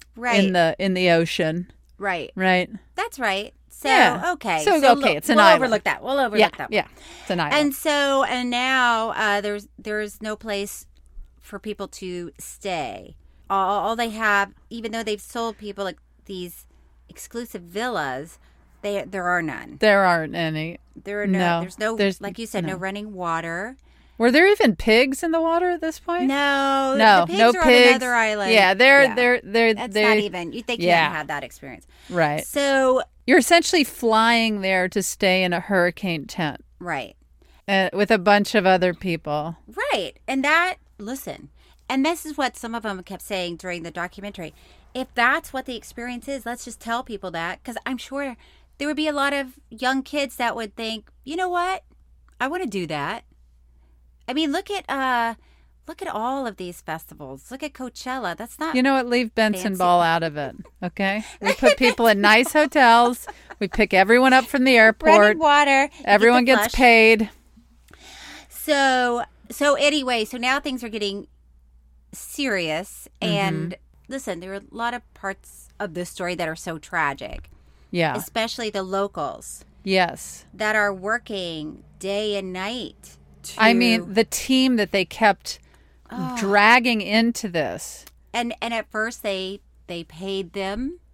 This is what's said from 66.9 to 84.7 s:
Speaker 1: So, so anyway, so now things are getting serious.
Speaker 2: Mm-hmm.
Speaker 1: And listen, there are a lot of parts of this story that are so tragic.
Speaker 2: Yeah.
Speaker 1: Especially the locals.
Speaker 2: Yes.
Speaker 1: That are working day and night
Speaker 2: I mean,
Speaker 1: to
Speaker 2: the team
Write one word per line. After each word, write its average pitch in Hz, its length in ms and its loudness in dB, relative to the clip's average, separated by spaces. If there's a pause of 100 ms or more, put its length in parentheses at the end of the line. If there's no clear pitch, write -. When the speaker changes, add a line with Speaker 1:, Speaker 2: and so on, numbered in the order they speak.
Speaker 1:
So, 254 760 0 (260)
so 285 240 0
anyway, 269 500 0
so 247 140 -10
now 262 220 -2
things 254 220 -8
are 233 60 -10
getting 202 380 -6 (840)
serious. 185 960 -6 (120)
Speaker 2:
Mm-hmm. 180 140 -2
Speaker 1:
And 170 400 -2 (340)
listen, 226 320 -8
there 185 120 -12
are 196 40 -10
a 202 140 -12
lot 233 240 -6
of 233 80 -12 (120)
parts - 540 -14 (100)
of 180 160 -8
this 175 160 -8
story 180 240 -8
that 165 140 -4
are 160 80 -8
so 165 220 -10
tragic. 147 720 -6 (400)
Speaker 2:
Yeah. 160 260 0
Speaker 1:
Especially 226 540 -6
the 196 120 -4
locals. 190 800 -6 (180)
Speaker 2:
Yes. 185 720 -2
Speaker 1:
That 214 220 -2
are 202 160 2
working 185 920 -8 (140)
day 202 380 -4
and 190 160 -8
night 202 640 -10 (420)
Speaker 2:
I 220 160 6
mean, 233 320 2
Speaker 1:
to 202 80 -14
Speaker 2:
the 226 100 4
team 262 520 0